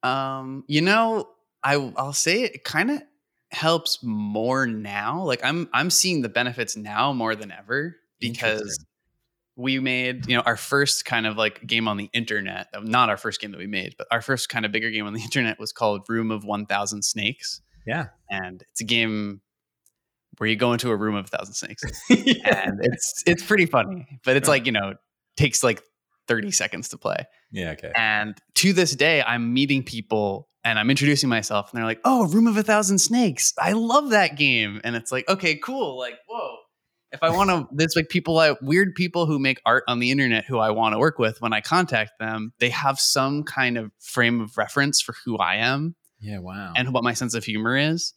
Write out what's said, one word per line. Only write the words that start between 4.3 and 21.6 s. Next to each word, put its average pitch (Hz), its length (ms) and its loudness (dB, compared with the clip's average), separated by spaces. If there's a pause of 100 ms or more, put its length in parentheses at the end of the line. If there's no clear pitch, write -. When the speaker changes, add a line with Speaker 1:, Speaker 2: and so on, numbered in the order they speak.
Speaker 1:
now. 110 560 -4
Like, 131 200 -2
I'm, 156 300 -2
I'm 147 160 2
seeing 170 320 2
the 113 80 -2
benefits 120 480 -2
now 107 360 -2
more 113 220 -2
than 104 160 -14
ever 135 460 -6 (220)
because 117 420 -2
Speaker 2:
Interesting. 80 240 -10 (720)
Speaker 1:
we 131 220 -2
made, 127 480 -2
you 123 100 2
know, 123 80 2
our 117 100 2
first 139 480 0
kind 117 240 -2
of, 107 80 -2
like, 107 320 -2
game 113 220 0
on 104 80 -2
the 101 160 -8
internet, 104 600 -6
uh, 101 80 -12
not 113 280 2
our 101 80 0
first - 240 -8
game 104 100 -12
that 95 60 -16
we 92 100 -10
made, 101 300 -6
but - 140 -10
our 117 100 0
first 131 260 -4
kind 113 180 -4
of 104 60 -4
bigger 113 180 -2
game 107 160 -4
on 104 80 -8
the 110 80 -6
<laughs> - 20 -10
internet 117 360 -2
was 110 140 -10
called 104 340 0
Room 113 240 -2
of 104 140 -4
One 104 200 -4
thousand 104 380 -2
Snakes. - 580 -4 (240)
Speaker 2:
Yeah. 135 220 -4 (220)
Speaker 1:
And 92 420 -10
it's - 100 -8
a 117 40 -8
game 107 560 -2 (960)
where 107 120 -2
you 110 60 2
go 120 160 2
into 120 200 0
a 110 40 2
room 107 200 -2
of 98 100 -4
a - 20 -20
thousand - 280 -8
snakes. - 280 -10 (140)